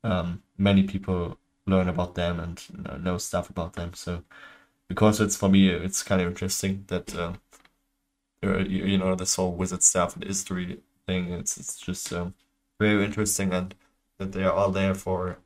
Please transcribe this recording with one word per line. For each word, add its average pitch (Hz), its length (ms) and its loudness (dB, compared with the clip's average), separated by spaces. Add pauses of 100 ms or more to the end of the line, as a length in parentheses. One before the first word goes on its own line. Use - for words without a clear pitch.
um, 87 400 -2 (140)
many 98 260 8
people 92 540 -2 (300)
learn 95 220 4
about 87 260 -2
them 87 240 -2
and, 82 240 -10 (260)
uh, - 80 -10
know 87 200 -2
stuff - 320 -4
about 82 240 -6
them. 85 200 -8
So, 87 300 -8 (680)
because 107 320 4
it's, 95 160 0
for 98 120 2
me, 98 200 8
it's 87 340 -2
kind 95 180 2
of 90 60 0
interesting 95 600 -4
that, 90 280 -6
uh, 85 180 -4 (1080)
uh, 95 160 0
you, 95 260 -2
you 98 120 4
know, 92 180 2
this 92 200 -2
whole 92 180 0
wizard 90 300 -2
stuff 87 320 2
and 90 80 -12
history 92 560 -6 (280)
thing, 90 240 -2
it's, - 260 -6
it's - 220 -12
just, - 340 -8
um, 90 200 -6 (460)
very 104 260 4
interesting, 101 480 0
and 92 220 -2 (420)
that 95 140 -6
they 95 120 -2
are 92 100 4
all 98 180 2
there 95 240 2
for 92 500 -4